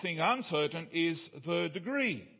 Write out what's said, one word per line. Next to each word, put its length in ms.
thing 200
uncertain 720
is 280
the 280
degree. 540